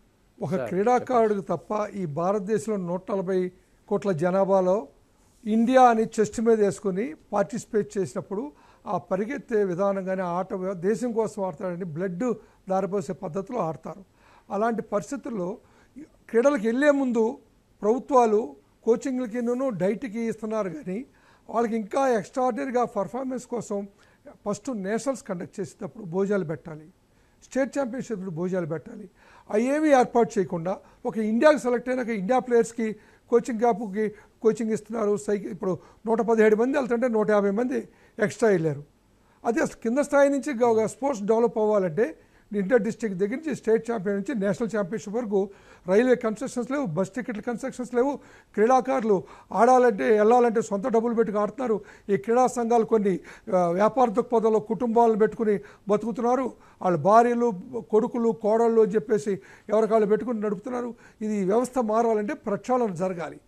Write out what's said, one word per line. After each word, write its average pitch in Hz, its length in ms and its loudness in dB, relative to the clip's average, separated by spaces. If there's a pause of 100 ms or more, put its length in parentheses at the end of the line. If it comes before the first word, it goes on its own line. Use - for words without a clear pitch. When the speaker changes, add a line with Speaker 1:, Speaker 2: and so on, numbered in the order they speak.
(420)
Speaker 1:
ఒక 147 80 -6
Speaker 2:
సార్, 156 180 -4
Speaker 1:
క్రీడాకారుడికి 226 720 2
Speaker 2:
చెప్పండి. 170 220 -6
Speaker 1:
తప్ప 214 340 -6
ఈ 190 100 -4
భారతదేశంలో 202 720 -2
నూట 180 340 -6
నలభై 185 400 -2 (380)
కోట్ల 202 240 -2
జనాభాలో 190 760 2 (560)
ఇండియా 233 380 6
అని 233 200 6
చెస్ట్ 220 380 -2
మీద 226 200 4
వేసుకుని 202 540 -2 (180)
పార్టిసిపేట్ 202 680 -2
చేసినప్పుడు 202 540 -6 (340)
ఆ 185 120 -4
పరిగెత్తే 208 680 -2
విధానం 196 400 0
కానీ, 190 180 -4
ఆట 180 320 -4
వ్య-, 190 200 -6
దేశం 214 380 -2
కోసం 214 300 -4
ఆడతాడని 185 420 -6
బ్లడ్ 175 400 -6 (440)
దారిపోసే 190 440 -2
పద్ధతిలో 190 460 -8
ఆడతారు. 160 460 -8 (460)
అలాంటి 220 320 -2
పరిస్థితుల్లో 208 760 -6 (720)
క్రీడలకు 233 380 2
వెళ్ళే 269 240 4
ముందు 254 480 0 (440)
ప్రభుత్వాలు 233 720 2 (300)
కోచింగ్లకిను 247 840 -2
డైట్కి 208 520 -4
ఇస్తున్నారు, 214 480 -4
కానీ 220 360 -8 (440)
వాళ్ళకి 233 280 -2
ఇంకా 226 320 -2
ఎక్స్ట్రాఆర్డినరీగా 247 760 -2
పర్ఫార్మెన్స్ 247 640 -6
కోసం 202 420 -8 (580)
ఫస్ట్ 208 300 -6
నేషనల్స్ 220 460 -4
కండక్ట్ 180 380 -10
చేసేటప్పుడు 196 440 -12
భోజనాలు 190 400 -2
పెట్టాలి, 156 400 -12 (600)
స్టేట్ 269 340 -2
ఛాంపియన్‌షిప్‌లు 220 520 -6
భోజనాలు 175 360 -4
పెట్టాలి. 185 400 -10 (440)
అవేమీ 269 380 0
ఏర్పాటు 240 500 4
చేయకుండా 185 380 -4 (300)
ఒక 220 120 -4
ఇండియాకి 240 400 4
సెలెక్ట్ 240 300 -2
అయిన 254 120 -2
ఒక 226 80 -6
ఇండియా 226 300 0
ప్లేయర్స్‌కి 233 580 0 (340)
కోచింగ్ 233 280 2
క్యాంప్‌కి 214 500 0 (340)
కోచింగ్ 220 280 2
ఇస్తున్నారు. 214 460 -2
సై-, 208 380 -4
ఇప్పుడు 180 240 -4 (280)
నూట 226 140 0
పదిహేడు 220 360 4
మంది 254 220 0
వెళ్తుంటే 247 300 0
నూట 214 220 0
యాభై 208 200 2
మంది 233 380 -2 (300)
ఎక్స్ట్రా 226 300 0
వెళ్ళారు. 160 340 2 (640)
అదే 254 160 0
అసలు - 220 -4
కింద 233 160 0
స్థాయి 285 320 4
నుంచి 277 280 -2
గ-, 240 40 2
ఒక 220 240 4
స్పోర్ట్స్ 247 380 -4
డెవలప్ 226 340 2
అవ్వాలంటే 214 600 0 (340)
ఇంటర్ 202 300 2
డిస్ట్రిక్ట్ 202 360 -4
దగ్గర 202 160 -2
నుంచి 311 220 -6
స్టేట్ 226 340 0
ఛాంపియన్ 202 280 -2
నుంచి 202 220 -4
నేషనల్ 208 360 -2
ఛాంపియన్‌షిప్ 202 380 -6
వరకు 208 360 -2 (380)
రైల్వే 233 260 4
కన్స్ట్రక్షన్స్ 240 560 -4
లేవు, 277 160 -2
బస్ 185 220 -2
టికెట్ల 208 320 -8
కన్స్ట్రక్షన్స్ 247 540 -8
లేవు. 262 240 0 (360)
క్రీడాకారులు 233 680 2 (300)
ఆడాలంటే, 247 680 4
వెళ్ళాలంటే 233 440 4
సొంత 202 260 -4
డబ్బులు 226 260 0
పెట్టుకు 208 240 0
ఆడుతున్నారు. 214 420 -2 (300)
ఈ 196 60 2
క్రీడా 233 300 2
సంఘాలు 233 380 0
కొన్ని, 208 340 2 (360)
ఆ, 180 160 2
వ్యాపార 214 380 2
దృక్పథంలో 220 500 2
కుటుంబాలను 226 600 2
పెట్టుకుని 214 400 2 (300)
బతుకుతున్నారు. 233 640 0 (300)
వాళ్ళ 180 140 2
భార్యలు, 240 560 4 (380)
కొడుకులు, 226 380 2
కోడళ్ళు 226 540 4
అని 202 120 2
చెప్పేసి 214 380 0 (360)
ఎవరికాళ్ళు 214 380 2
పెట్టుకుని 214 340 -2
నడుపుతున్నారు. 240 540 -6 (280)
ఇది 214 220 -2
వ్యవస్థ 240 340 0
మారాలంటే 220 560 0
ప్రక్షాళన 233 600 -2
జరగాలి. 170 540 -6